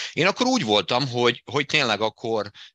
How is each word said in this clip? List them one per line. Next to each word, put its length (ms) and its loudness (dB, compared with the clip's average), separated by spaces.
Én 140 2
akkor 180 0
úgy 180 0
voltam, 440 2
hogy, 380 0
hogy 200 -2
tényleg 360 0
akkor, 500 -4